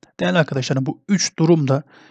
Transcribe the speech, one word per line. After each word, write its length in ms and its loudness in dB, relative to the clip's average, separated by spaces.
Değerli 180 0
arkadaşlarım 480 0
bu 240 -8
üç 300 -2
durumda, 440 2